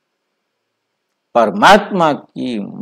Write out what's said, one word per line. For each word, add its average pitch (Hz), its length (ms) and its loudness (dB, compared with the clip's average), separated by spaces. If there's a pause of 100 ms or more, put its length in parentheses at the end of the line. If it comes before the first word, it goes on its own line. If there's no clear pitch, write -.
(1400)
परमात्मा 170 760 2
की 123 460 -10 (220)